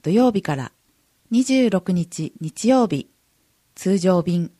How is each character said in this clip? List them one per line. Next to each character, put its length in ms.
土 80
曜 220
日 100
か 140
ら、 180
二 140
十 260
六 220
日 480
日 300
曜 180
日、 220
通 220
常 240
便。 280